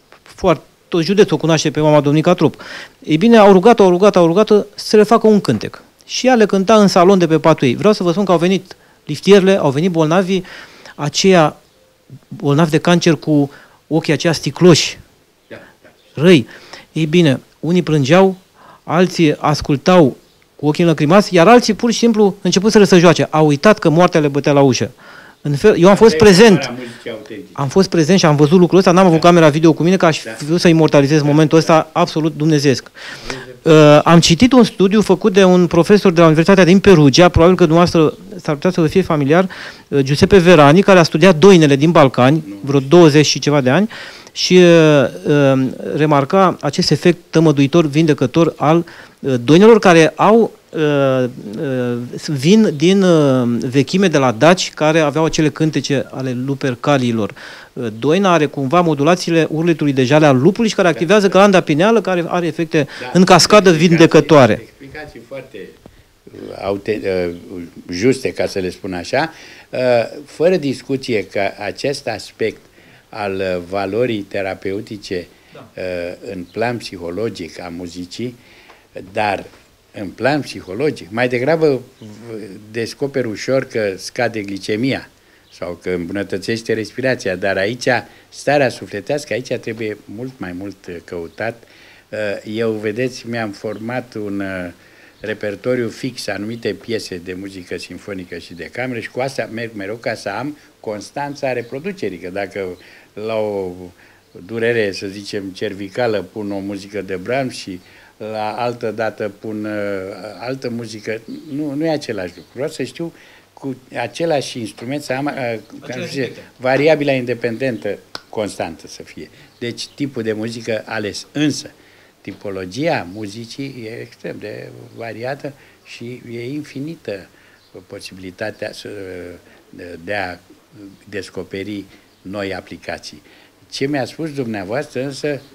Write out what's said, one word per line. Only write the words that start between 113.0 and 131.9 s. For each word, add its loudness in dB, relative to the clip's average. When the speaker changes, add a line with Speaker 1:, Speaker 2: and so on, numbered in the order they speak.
Speaker 2:
cu -14
același -6
instrument -12
să -10
am, -6
uh, -8
cum -20
Speaker 1:
Același -14
Speaker 2:
zice, -8
Speaker 1:
efect. -10
Speaker 2:
variabila 0
independentă -6
constantă -10
să -20
fie. -20
Deci -12
tipul -10
de -4
muzică -8
ales. -10
Însă, -4
tipologia -8
muzicii -14
e -16
extrem -16
de -16
variată -12
și -18
e -14
infinită -14
posibilitatea -16
să, -20
de -10
a -10
descoperi -12